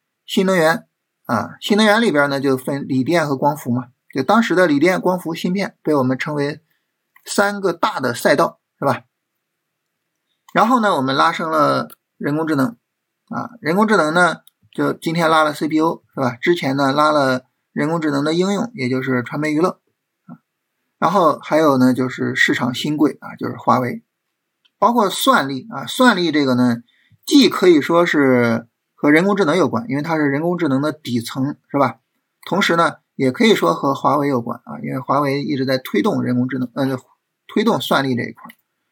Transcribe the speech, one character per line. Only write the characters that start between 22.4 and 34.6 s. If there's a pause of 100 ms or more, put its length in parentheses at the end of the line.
场
新
贵
啊，
就
是
华
为， (760)
包
括
算
力
啊，
算
力
这
个
呢， (500)
既
可
以
说
是 (280)
和
人
工
智
能
有
关，
因
为
它
是
人
工
智
能
的
底
层， (120)
是
吧？ (480)
同
时
呢， (180)
也
可
以
说
和
华
为
有
关